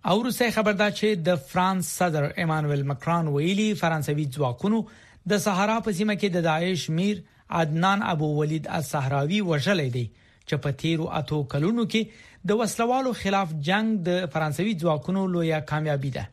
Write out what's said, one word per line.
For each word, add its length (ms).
او 120
وروستی 300
خبر 220
دا 180
چې 340
د 180
فرانس 480
صدر 280
ایمانویل 500
مکران 360
ویلي 520
فرانسوي 560
ځواکونو 500
د 180
صحرا 320
په 180
سیمه 160
کې 220
د 160
داعش 380
میر 260
عدنان 440
ابو 140
ولید 280
الصحراوي 600
وژلی 500
دی 120
چې 160
په 160
تیرو 240
اتو 180
کلونو 400
کې 580
د 100
وسلوالو 600
خلاف 340
جنگ 400
د 260
فرانسوي 480
ځواکونو 400
لویه 260
کامیابي 460
ده. 160